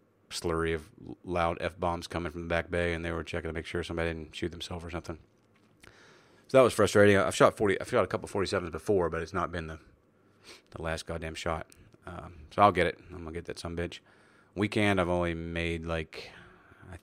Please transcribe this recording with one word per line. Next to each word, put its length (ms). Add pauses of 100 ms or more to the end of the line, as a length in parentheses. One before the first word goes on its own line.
(340)
slurry 400
of 160 (340)
loud 380
F-bombs 460
coming 240
from 100
the 60
back 220
bay, 240
and 120
they 60
were 120
checking 260
to 40
make 120
sure 180
somebody 260
didn't 260
shoot 160
themselves 320
or 60
something. 280 (1300)
So 100
that 40
was 100
frustrating. 440
I've 180
shot 220
forty, 240
I've 80
shot 160
a 20
couple 220
forty-sevens 420
before, 380
but 120
it's 120
not 180
been 160
the, 120 (920)
the 100
last 240
goddamn 300
shot. 320 (380)
Um, 300 (200)
so 60
I'll 100
get 160
it. 120 (100)
I'm 140
gonna 100
get 120
that 120
sumbitch. 420 (560)
Weekend, 460
I've 80
only 240
made, 520
like, 460 (600)
I 120